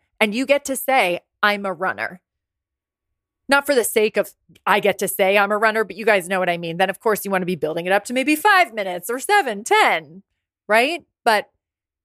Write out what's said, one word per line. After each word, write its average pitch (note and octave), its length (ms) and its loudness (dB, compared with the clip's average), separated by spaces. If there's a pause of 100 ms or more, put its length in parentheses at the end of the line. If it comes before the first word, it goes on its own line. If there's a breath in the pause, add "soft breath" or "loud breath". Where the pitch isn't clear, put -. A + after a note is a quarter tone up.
(180)
and G#3+ 160 0
you C4 120 -2
get C#4+ 180 0
to C4 120 -6
say, G3+ 440 0 (220)
"I'm G#3 240 -2
a F#3+ 80 -4
runner." D3+ 480 -6 (1300)
Not C#4 180 2
for D4 80 0
the A#3 100 2
sake G#3+ 320 0
of, G3+ 160 -2 (340)
"I G3+ 140 4
get F#3+ 200 0
to G3 80 -2
say G3 280 2
I'm G3+ 160 2
a G#3 60 0
runner," A3 260 2
but F#3 120 -10
you G#3 100 -8
guys G3+ 200 2
know F#3 120 -2
what F3+ 100 0
I F3 80 -2
mean. E3+ 220 -6
Then, F#3 100 2
of F#3+ 120 -8
course, G#3+ 240 0
you G3 60 -6
wanna F#3+ 140 0
be F3+ 100 -2
building D#3+ 300 -4
it F#3 80 0
up G3+ 140 0
to B3 80 -8
maybe C4 200 0
five F4+ 380 2
minutes F#3+ 380 -8
or B3+ 100 -6
seven, C4 420 0
ten, G3 600 0 (440)
right? C4 380 2 (180)
But G#3 280 0 (540)